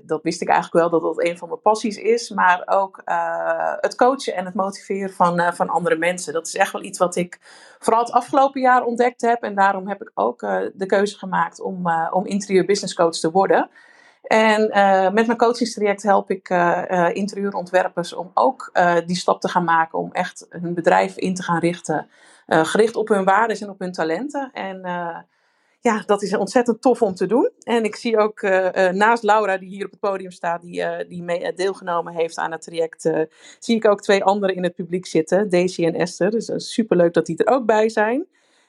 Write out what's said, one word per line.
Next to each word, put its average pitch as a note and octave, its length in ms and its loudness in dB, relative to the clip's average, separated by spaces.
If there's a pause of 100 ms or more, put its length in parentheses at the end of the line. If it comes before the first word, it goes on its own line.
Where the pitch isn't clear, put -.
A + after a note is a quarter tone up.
dat D#3 200 -4
wist F3 200 -4
ik F3+ 60 -6
eigenlijk E3+ 300 2 (120)
wel E3 100 2
dat E3 160 -2
dat E3+ 100 -2
een F3 120 -4
van F3 100 -14
mijn E3 120 -10
passies G#3+ 360 0
is, A3+ 340 -2
maar F#3 360 2
ook, F#3+ 380 0
eh, E3 760 -2
het G3 160 -2
coachen B3+ 400 2
en F#3 80 -4
het F3+ 100 -10
motiveren G3 580 -6
van, F3 280 2
eh, F3 120 2
van F3+ 160 -2
andere E3 280 0
mensen. F3 360 -2
Dat E3 140 -4
is - 100 -10
echt G3 160 2
wel - 100 -8
iets G3 160 -10
wat F3 180 0
ik F3 220 -6 (400)
vooral A3+ 240 2
het A#3 100 -8
afgelopen C4+ 480 2
jaar B3+ 240 4
ontdekt A#3+ 360 -2
heb A#3 220 0
en G#3 120 -6
daarom G3 340 0
heb G3 140 -8
ik - 120 -18
ook, A3 280 -2
eh, G3 140 -2 (180)
de F#3 120 -6
keuze G3+ 320 0
gemaakt F3 420 -4
om, F#3 280 -6
eh, E3 220 0
om F#3 160 -2
interieur G3 380 0
business G3 300 -2
coach E3 240 2
te D#3+ 120 0
worden. F#3+ 400 2 (520)
En, G#3+ 480 4
eh, G3 420 4
met A3 140 2
mijn A#3 120 0
coachingstraject A3+ 640 0
help G3+ 280 2
ik, F#3+ 180 -8
eh, F3 340 2 (260)
eh, - 80 -2
interieurontwerpers F#3+ 1000 -4
om F3 200 -10
ook, - 380 0
eh, F3 220 4 (120)
die F3+ 100 -4
stap F#3+ 240 0
te F#3 80 -2
gaan F3+ 160 0
maken E3 340 0
om F3 140 -6
echt - 380 -8
hun F3 240 -8
bedrijf F#3 420 2
in F#3 180 -4
te F3+ 80 -8
gaan F3 160 0
richten, E3 500 -2 (380)
eh, D#3+ 180 4
gericht G#3+ 320 2
op A3 120 -2
hun G3 160 2
waarden G3+ 360 2
en G#3 100 -12
op F#3+ 80 -16
hun F3+ 140 -8
talenten. A#3+ 600 -6
En, F#3+ 320 -10
eh, F3 320 -8 (640)
ja, G#3+ 260 0
dat G3+ 160 2
is G3 140 -2
ontzettend A3 460 0
tof A#3+ 200 4
om G3 120 2
te F#3 120 -2
doen. C#4+ 240 2 (120)
En A3+ 220 0
ik G#3 120 -4
zie A3+ 220 0
ook, G#3+ 240 0
eh, F#3+ 460 2
eh, F3+ 60 -2
naast A3+ 280 2
Laura, G#3 340 2
die F#3 120 -10
hier F#3+ 160 -12
op F#3+ 60 -12
het - 100 -20
podium F#3+ 300 -4
staat, F3 320 -6
die, F3 200 -8
eh, E3+ 260 -6
die F3 140 -12
mee, F3 220 -4
eh, - 120 -6
deelgenomen F#3 580 -4
heeft E3 240 -4
aan E3 140 -4
het D#3+ 100 -10
traject, E3 420 -6
eh, D#3+ 160 0 (380)
zie A3+ 180 0
ik A3 100 0
ook G3+ 160 4
twee G3 220 2
anderen G3 320 2
in F3+ 60 -6
het F3 120 -2
publiek F3+ 320 -6
zitten, F3+ 440 0
Daisy F3 360 0
en D#3+ 80 0
Esther. F3+ 360 -2
Dus, A3+ 180 -2
eh, D#3+ 100 -4
superleuk F3+ 560 2
dat F#3+ 120 2
die E3 180 -2
er - 100 4
ook B3 120 0
bij A3 220 4
zijn. A3 380 0 (420)